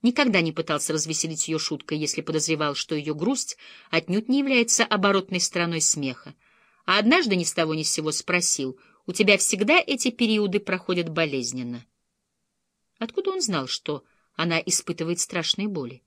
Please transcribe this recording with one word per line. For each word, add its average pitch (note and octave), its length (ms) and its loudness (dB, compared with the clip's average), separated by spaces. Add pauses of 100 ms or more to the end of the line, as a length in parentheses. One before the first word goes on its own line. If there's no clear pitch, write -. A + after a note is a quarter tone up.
Никогда A#3+ 380 4
не E3 100 2
пытался D#3 420 -2
развеселить D#3 540 -2
её D#3 140 -2
шуткой, D#3 380 -4
если D#3 220 -2
подозревал, D3+ 540 -2
что - 220 -4
её D3 180 -4
грусть G3+ 420 -2 (320)
отнюдь F3+ 400 0
не C#4 120 4
является A#3+ 440 4
оборотной G3 540 2
стороной E3+ 420 -2
смеха. - 540 -2 (520)
А F#3+ 120 4
однажды A#3 380 4
ни F3 80 0
с - 80 -4
того D#3+ 220 0
ни D#3 100 -4
с - 80 0
сего D#3 180 -2
спросил: D3+ 680 -2 (300)
«У F3+ 60 -8
тебя G3+ 260 6
всегда G#3 400 2
эти - 320 0
периоды G#3 480 2
проходят F3+ 500 -2
болезненно?» B2+ 760 -4 (1120)
Откуда F#4+ 320 -2
он F#4+ 100 -2
знал, D3+ 280 -2
что - 340 -6 (320)
она E3 240 0
испытывает E3+ 600 -4
страшные F#3+ 480 -2
боли? C3+ 380 -8